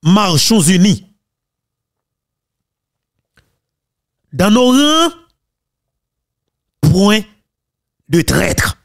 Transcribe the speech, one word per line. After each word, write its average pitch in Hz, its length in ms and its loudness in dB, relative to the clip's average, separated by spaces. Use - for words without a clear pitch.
marchons 190 580 0
unis. 175 460 0
Dans 180 180 0
nos 247 220 2
rangs, 311 420 0
point 202 400 0
de 160 120 0
traître. - 640 -4